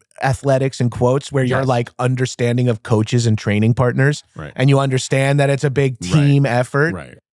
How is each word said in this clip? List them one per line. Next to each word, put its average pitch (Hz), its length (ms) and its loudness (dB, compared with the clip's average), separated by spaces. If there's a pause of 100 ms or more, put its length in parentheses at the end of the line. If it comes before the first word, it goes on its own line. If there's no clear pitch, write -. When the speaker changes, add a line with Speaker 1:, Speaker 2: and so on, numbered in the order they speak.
(240)
Speaker 1:
athletics 135 560 0
and 123 100 0
quotes 123 420 0
where 135 120 0
your, 127 160 0
Speaker 2:
Yes. 135 80 -2
Speaker 1:
like, 120 220 0 (100)
understanding 127 680 0
of 110 140 -4
coaches 113 420 0
and 110 120 2
training 107 360 0
partners, 131 500 0 (120)
Speaker 3:
Right. 78 200 -16
Speaker 1:
and 135 140 2
you 135 100 4
understand 135 600 0
that 139 100 2
it's 139 140 -2
a 151 60 0
big 135 320 0
Speaker 3:
Right. 90 120 -6
Speaker 1:
team 143 320 4
effort. 131 480 0
Speaker 3:
Right. 71 240 -14 (180)